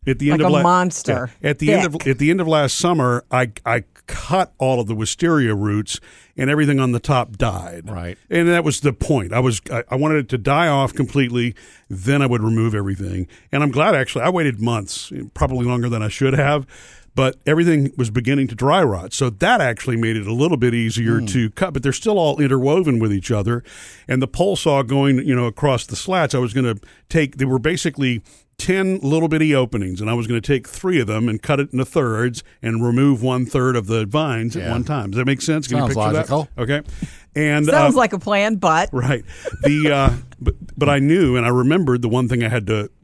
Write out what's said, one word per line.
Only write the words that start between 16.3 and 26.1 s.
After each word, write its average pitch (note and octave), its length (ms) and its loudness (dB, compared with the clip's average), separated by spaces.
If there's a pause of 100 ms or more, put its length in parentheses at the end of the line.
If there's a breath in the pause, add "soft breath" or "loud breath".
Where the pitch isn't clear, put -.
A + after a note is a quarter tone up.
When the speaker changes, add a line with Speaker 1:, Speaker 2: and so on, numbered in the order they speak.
Speaker 1:
have, C#3+ 320 0 (480 loud breath)
but C3 220 0 (100)
everything D#3 500 2
was A#2 140 -2
beginning C3 380 0
to A2 60 -10
dry D3 280 2
rot. F#2+ 300 -2
So C3 180 0
that G3 300 2
actually A#2+ 340 -2
made A2+ 220 0
it G2+ 100 -6
a A2 60 -4
little D3 240 2
bit A#2+ 180 2
easier A2+ 440 0
Speaker 3:
Hmm. A#2+ 80 -4
Speaker 1:
to A2 220 0
cut, F3+ 240 -2
but C3+ 80 -4
they're C#3 120 0
still G#3 260 0
all D3+ 200 0
interwoven C#3 600 2
with A2 140 0
each G2 180 -4
other. A2+ 320 -2 (440 loud breath)
And C3 140 0
the C3+ 60 -2
pole F#3+ 300 -2
saw C#3 260 2
going, C3+ 420 2
you C#3 100 0
know, B2 100 0
across B2+ 420 -2
the G#2 80 -10
slats, F3 400 -2